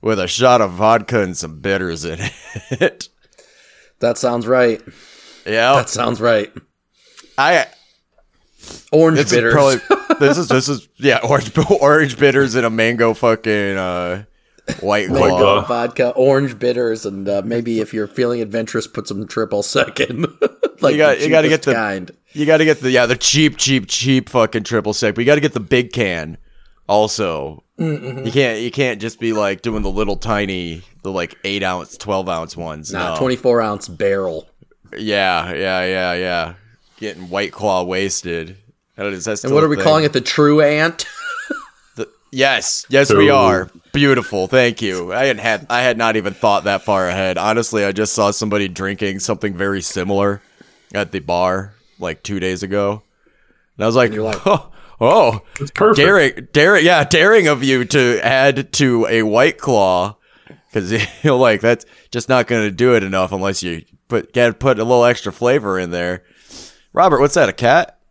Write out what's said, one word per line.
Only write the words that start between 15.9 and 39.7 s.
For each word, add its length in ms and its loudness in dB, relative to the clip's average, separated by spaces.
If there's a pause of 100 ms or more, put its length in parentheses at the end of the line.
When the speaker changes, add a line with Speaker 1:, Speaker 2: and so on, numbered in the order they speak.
Speaker 2:
orange 480 2
bitters, 460 -2
and, 220 -8
uh, 160 -2
maybe 360 -4
if 140 -6
you're 140 -4
feeling 340 -2
adventurous, 460 -4
put 200 -10
some 200 -8
triple 360 -4
second. 680 -2
<laughs> 40 -20 (440)
Like 120 4
Speaker 1:
You 40 0
got, 220 4
Speaker 2:
the 60 -2
Speaker 1:
you 40 0
gotta 180 4
get 140 2
Speaker 2:
cheapest 40 -6
Speaker 1:
the, 100 2
Speaker 2:
kind. 360 -4 (220)
Speaker 1:
you 140 -2
gotta 180 6
get 140 2
the, 100 -2
yeah, 160 4
the 100 0
cheap, 420 2
cheap, 300 0
cheap 420 0
fucking 340 0
triple 300 -2
sec. 200 -2
But 80 -4
you 60 0
gotta 140 4
get 120 0
the 60 -4
big 340 0
can 460 -4 (480)
also. 760 -2 (140)
Speaker 2:
Mm-hmm. 480 -6
Speaker 1:
You 60 -6
can't, 300 0
you 100 -6
can't 280 -2
just 200 -10
be, 120 -2
like, 300 -2
doing 220 -4
the 80 -4
little 240 -2
tiny, 680 -4 (220)
the, 80 -8
like, 320 -6
eight 180 -4
ounce, 360 -6
twelve 300 -4
ounce 300 -8
ones. 340 -12
Speaker 2:
Nah, 220 -6
Speaker 1:
No. 60 -6
Speaker 2:
twenty-four 420 0
ounce 260 -6
barrel. 600 -4 (480)
Speaker 1:
Yeah, 560 -2
yeah, 320 -2
yeah, 280 -4
yeah. 400 -4 (440)
Getting 320 -12
White 220 -4
Claw 320 -2
wasted. 760 -6 (380)
That 120 -8
is, 180 -8
that's 180 -6
Speaker 2:
And 60 -4
Speaker 1:
still 60 2
Speaker 2:
what 80 4
Speaker 1:
a 40 2
Speaker 2:
are 20 2
we 60 0